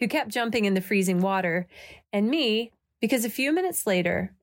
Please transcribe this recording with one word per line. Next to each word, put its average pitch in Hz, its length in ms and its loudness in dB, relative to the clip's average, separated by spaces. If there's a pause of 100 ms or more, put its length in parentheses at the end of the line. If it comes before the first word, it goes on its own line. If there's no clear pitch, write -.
who 240 80 0
kept 294 220 -2
jumping 233 340 0
in 196 100 2
the 185 60 0
freezing 185 400 2
water, 180 480 0 (440)
and 208 160 2
me, 233 440 0 (280)
because 233 240 2
a 226 60 -4
few 269 220 -2
minutes 359 340 0
later, 180 560 0